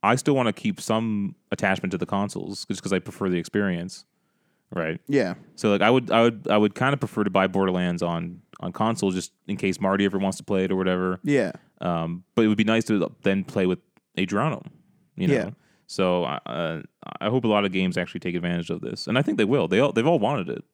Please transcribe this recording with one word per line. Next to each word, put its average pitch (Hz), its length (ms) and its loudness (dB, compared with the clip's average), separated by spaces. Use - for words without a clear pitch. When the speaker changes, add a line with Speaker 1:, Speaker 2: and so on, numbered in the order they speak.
Speaker 1:
I 208 120 6
still 143 200 2
wanna 120 180 2
keep - 260 -4
some 107 560 -2
attachment 95 400 0
to 92 60 -4
the 87 80 -2
consoles 98 600 -6
just 95 180 -8
'cause 101 100 -2
I 92 60 2
prefer - 300 -6
the 90 100 2
experience, 90 680 -4
right? 80 340 -4
Speaker 2:
Yeah. 127 260 0
Speaker 1:
So, 110 160 0
like, 101 100 2
I 110 80 4
would, 123 220 2
I 117 100 4
would, 113 280 2
I 104 80 6
would 107 180 4
kinda 135 220 0
prefer 110 260 -2
to 101 80 0
buy 95 160 4
Borderlands 90 560 0
on, 85 380 -4
on 90 120 -8
console 110 400 0
just 92 220 -4
in 98 100 -4
case 95 240 -2
Marty 98 240 2
ever 98 140 0
wants 95 180 -2
to - 60 -16
play 95 200 0
it 95 80 0
or 95 40 0
whatever. 92 480 0
Speaker 2:
Yeah. 131 300 2
Speaker 1:
Um, 85 420 -4
but 113 100 4
it - 40 4
would 104 80 2
be 107 60 2
nice 110 220 2
to 101 260 0
then 98 200 0
play 95 220 0
with 90 140 2
Adriano, 101 440 -2
you 92 120 0
know? 143 60 4
Speaker 2:
Yeah. 107 160 0
Speaker 1:
So 90 360 0
I, 67 220 -4
uh, 80 360 -4
I 107 100 0
hope 120 160 0
a - 20 2
lot 104 180 4
of 95 60 0
games 92 260 2
actually 87 220 -4
take 87 160 -4
advantage 87 340 -2
of 82 120 -4
this, - 260 -8
and 117 100 2
I 143 60 4
think 302 160 0
they 107 60 6
will. 110 220 2
They 92 120 4
all, 113 120 4
they've 113 140 2
all 160 140 4
wanted 107 300 -2
it. 60 140 -8